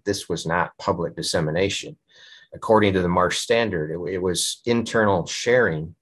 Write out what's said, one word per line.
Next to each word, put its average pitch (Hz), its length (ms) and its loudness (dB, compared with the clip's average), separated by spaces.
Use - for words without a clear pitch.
this 101 240 -4
was 85 160 -6
not 82 320 -2
public 85 400 -4
dissemination. 90 800 -2
According 107 420 4
to 92 60 2
the 87 60 0
Marsh 90 320 2
standard, 95 520 0
it, 87 240 -6
it - 60 -4
was 90 440 -2
internal 110 600 2
sharing 95 760 0